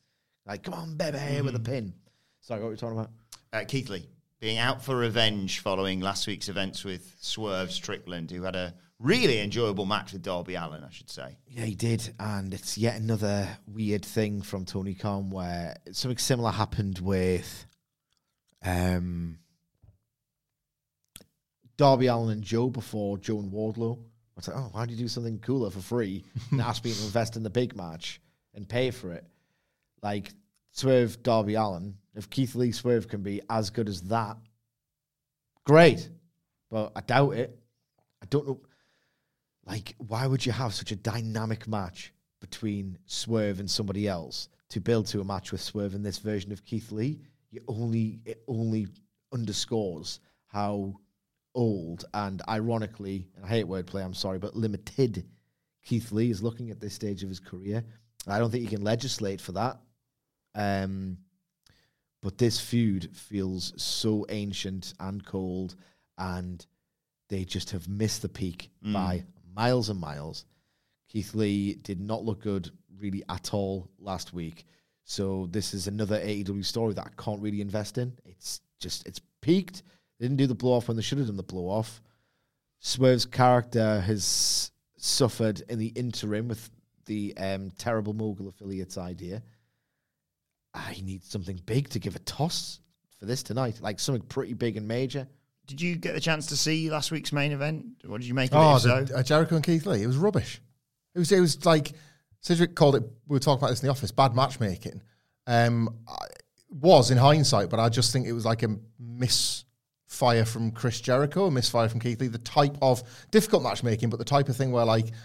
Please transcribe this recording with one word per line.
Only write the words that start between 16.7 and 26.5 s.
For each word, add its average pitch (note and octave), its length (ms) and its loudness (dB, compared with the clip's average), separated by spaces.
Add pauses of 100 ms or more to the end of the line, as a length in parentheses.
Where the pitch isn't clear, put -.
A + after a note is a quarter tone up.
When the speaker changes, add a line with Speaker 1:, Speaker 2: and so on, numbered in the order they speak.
Speaker 1:
with, F#2 640 0 (960)
um, F2+ 760 0 (2500)
Darby C3+ 300 8
Allin A#2 240 2
and G#2+ 120 -2
Joe A2+ 280 2
before G#2 480 -4
Joe G#2+ 220 -4
and G2 120 -6
Wardlow. A2 460 -4 (380)
It's - 120 -12
like, - 80 -8
"Oh, C3 160 -6
why A2 140 -4
do A#2 60 -8
you A2+ 60 -8
do A#2+ 100 -4
something A2+ 300 -6
cooler A#2+ 320 -2
for F#2 100 -10
free G2 440 -4 (260)